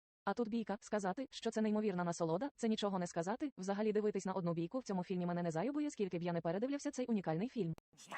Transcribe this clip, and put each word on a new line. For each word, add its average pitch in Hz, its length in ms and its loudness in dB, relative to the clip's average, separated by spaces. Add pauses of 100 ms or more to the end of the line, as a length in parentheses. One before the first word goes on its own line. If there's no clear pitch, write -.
(240)
А 202 100 0
тут 233 140 0
бійка, 208 320 -2
сказати, 202 500 -2
що - 200 -4
це 220 100 2
неймовірна 214 440 2
насолода, 175 520 0
це 233 120 0
нічого 202 300 2
не 180 80 0
сказати, 196 520 -2
взагалі 196 340 2
дивитись 208 340 2
на 190 60 0
одну 175 220 0
бійку 170 240 -2
в 254 40 -2
цьому 185 220 0
фільмі 180 220 0
мене 175 160 2
не 170 80 2
зайобує, 285 400 0
скільки 185 280 -2
б 165 40 -4
я 175 100 0
не 170 80 2
передивлявся 202 500 0
цей 254 160 -2
унікальний 196 420 2
фільм. 170 260 -2 (440)